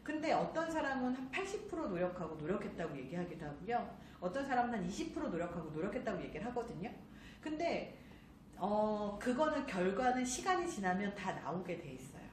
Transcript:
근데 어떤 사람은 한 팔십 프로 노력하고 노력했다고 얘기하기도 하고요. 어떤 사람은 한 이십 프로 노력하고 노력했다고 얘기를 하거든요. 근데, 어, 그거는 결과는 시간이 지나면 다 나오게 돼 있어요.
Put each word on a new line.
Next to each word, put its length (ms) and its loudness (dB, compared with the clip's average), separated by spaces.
근데 280 2
어떤 380 4
사람은 460 2
한 160 -6
팔십 360 -2
프로 200 -2
노력하고 480 0
노력했다고 640 -2
얘기하기도 480 -4
하고요. 520 -2
어떤 260 0
사람은 280 4
한 120 0
이십 300 -2
프로 140 0
노력하고 420 -2
노력했다고 500 0
얘기를 260 -6
하거든요. 460 -4
근데, 560 0
어, 640 2
그거는 440 4
결과는 600 4
시간이 440 2
지나면 460 2
다 160 -2
나오게 460 -2
돼 160 -8
있어요. 260 -10